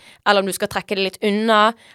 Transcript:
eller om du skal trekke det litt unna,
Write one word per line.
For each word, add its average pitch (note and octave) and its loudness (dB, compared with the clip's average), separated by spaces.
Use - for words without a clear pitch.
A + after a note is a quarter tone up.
eller G3+ 4
om F#3+ -2
du F#3 -4
skal G#3 -6
trekke G3 -6
det F#3+ -4
litt F#3+ -4
unna, G#3+ 2